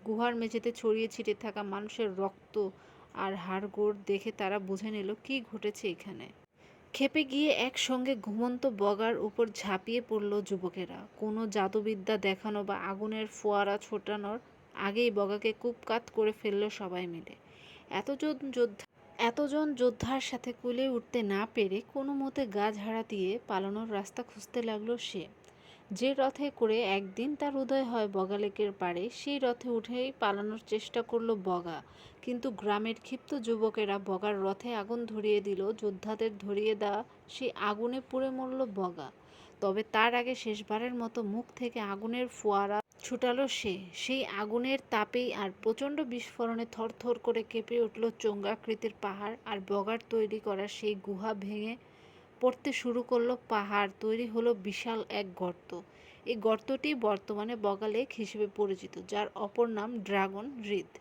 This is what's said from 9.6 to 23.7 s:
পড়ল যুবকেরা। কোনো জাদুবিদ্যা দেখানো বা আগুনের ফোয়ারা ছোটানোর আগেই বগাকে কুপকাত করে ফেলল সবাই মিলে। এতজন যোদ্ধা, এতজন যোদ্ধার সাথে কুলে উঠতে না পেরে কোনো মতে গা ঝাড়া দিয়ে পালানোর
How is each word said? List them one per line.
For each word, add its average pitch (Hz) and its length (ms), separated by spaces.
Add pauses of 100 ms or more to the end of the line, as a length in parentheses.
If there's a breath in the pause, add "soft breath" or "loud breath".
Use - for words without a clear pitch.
পড়ল 208 320
যুবকেরা। 185 680 (100)
কোনো 214 300
জাদুবিদ্যা 208 720
দেখানো 202 460
বা 196 140
আগুনের 214 500
ফোয়ারা 202 500
ছোটানোর 208 600 (340)
আগেই 214 380
বগাকে 208 480
কুপকাত 233 440 (120)
করে 220 160
ফেলল 208 380
সবাই 180 380
মিলে। 170 280 (540 loud breath)
এতজন 277 640
যোদ্ধা, 233 340 (320)
এতজন 294 560
যোদ্ধার 247 480
সাথে 247 400
কুলে 247 280
উঠতে 240 340
না 202 300
পেরে 202 280 (120)
কোনো 277 200
মতে 269 340
গা 202 240
ঝাড়া 214 380
দিয়ে 202 380
পালানোর 208 460